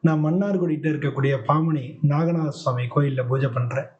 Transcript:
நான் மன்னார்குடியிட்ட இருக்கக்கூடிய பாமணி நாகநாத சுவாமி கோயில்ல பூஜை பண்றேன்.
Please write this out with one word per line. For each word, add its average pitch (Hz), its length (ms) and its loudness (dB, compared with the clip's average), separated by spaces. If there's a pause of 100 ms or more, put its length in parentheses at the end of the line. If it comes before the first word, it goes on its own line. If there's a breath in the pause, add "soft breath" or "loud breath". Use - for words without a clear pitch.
நான் 156 240 4
மன்னார்குடியிட்ட 175 600 0
இருக்கக்கூடிய 139 480 0 (120)
பாமணி 151 560 0
நாகநாத 156 460 2
சுவாமி 123 340 -4 (140)
கோயில்ல 131 300 0
பூஜை 131 220 0
பண்றேன். 123 380 -4 (140)